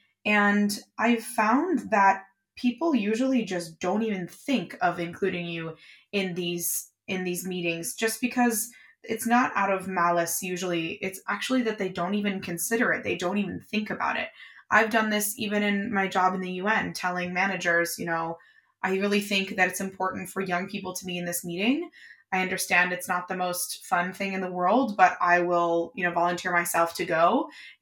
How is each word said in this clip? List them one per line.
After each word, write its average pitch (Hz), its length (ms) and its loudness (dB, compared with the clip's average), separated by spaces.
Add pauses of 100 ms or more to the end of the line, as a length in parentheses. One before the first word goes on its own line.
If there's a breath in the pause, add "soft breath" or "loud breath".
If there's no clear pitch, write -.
(240 soft breath)
And 208 540 4 (180)
I've 226 280 2
found 233 640 2
that 196 360 4 (280)
people 294 400 0
usually 226 500 2
just 175 360 -6
don't 196 220 0
even 190 260 -2
think - 540 -4
of 175 180 0
including 175 460 -2
you 165 280 -8 (380 soft breath)
in 190 220 -2
these, 175 560 -4 (180)
in 185 160 -4
these 180 220 -4
meetings 170 480 -4
just 220 260 -2
because 240 480 0 (360 soft breath)
it's 226 220 -4
not 240 280 4
out 196 180 0
of 185 160 -4
malice 175 540 0
usually. 175 500 -2 (100)
It's 190 260 -6
actually 240 340 0
that 220 160 -2
they 190 100 -2
don't 180 260 -2
even 202 260 0
consider 180 520 0
it. - 120 -4
They 180 120 -2
don't 180 220 -2
even 185 220 -2
think 214 300 -4
about - 260 -2
it. - 120 -4 (420 loud breath)
I've 220 200 4
done 214 200 2
this 208 280 -2
even 208 240 0
in 202 300 0
my 196 160 2
job 190 260 2
in 185 60 -2
the 185 120 -4
U 180 160 -4
N, 180 240 0
telling 180 420 -4
managers, 175 640 2
you 170 80 -6
know, 165 320 -2 (440 soft breath)
"I 190 140 2
really 202 240 2
think 196 360 -2
that 185 120 4
it's 180 120 -6
important 190 500 -4
for 190 100 -6
young 185 280 -2
people 185 260 -8
to 185 100 -10
be 180 140 -6
in 175 60 -4
this 175 200 -6
meeting. 233 460 0 (440 soft breath)
I 185 60 0
understand 185 520 2
it's 175 160 -6
not 180 200 -2
the 185 80 -4
most 180 480 -4
fun 180 300 0
thing 196 180 -4
in 190 80 -4
the 185 100 -4
world, 202 460 2
but 180 240 6
I 175 200 6
will, 170 540 2
you 185 80 -6
know, 175 100 0
volunteer 175 380 0
myself 175 440 2
to 180 100 -4
go. 180 460 2 (320 loud breath)